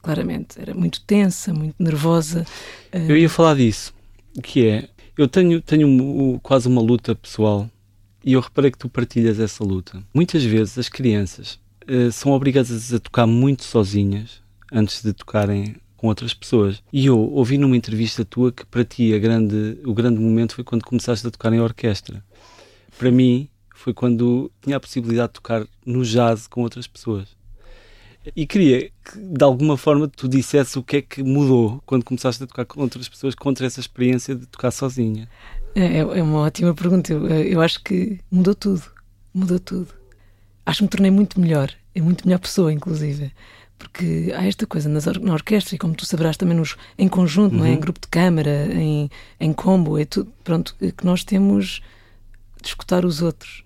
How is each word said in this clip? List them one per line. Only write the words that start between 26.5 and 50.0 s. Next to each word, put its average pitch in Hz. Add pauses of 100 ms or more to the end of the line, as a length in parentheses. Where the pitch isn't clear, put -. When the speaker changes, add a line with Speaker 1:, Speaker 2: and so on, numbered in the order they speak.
Speaker 2:
outras 120
pessoas. 101 (1080)
E 151
queria 143 (140)
que, -
de 175
alguma 139
forma, 147
tu -
dissesse 135
o 120
que -
é 143
que -
mudou 131
quando 123
começaste 123
a 127
tocar 123
com -
outras 123
pessoas -
contra 131
essa 123
experiência 123
de 123
tocar -
sozinha. 117 (460)
Speaker 1:
É, 175
é, -
é 170
uma 151
ótima 160
pergunta. 175
Eu, 151
eu 160
acho 165
que 190 (120)
mudou 185
tudo. 196 (520)
Mudou 180
tudo. 185 (760)
Acho -
que 214
me 190
tornei 190
muito 196
melhor, 156 (220)
e 180
muito 175
melhor 180
pessoa, 175
inclusive. 147 (460)
Porque 165
há 185
esta 202
coisa 151
nas 151
or-, 180
na 185
orquestra, 190
e -
como 165
tu -
saberás 160
também 170
nos, 160 (220)
em 196
conjunto, 180
não -
é? -
Em 127
Speaker 2:
Uhum. 156
Speaker 1:
grupo 170
de -
câmara, 156
em, 151 (300)
em 156
combo, 170
é 151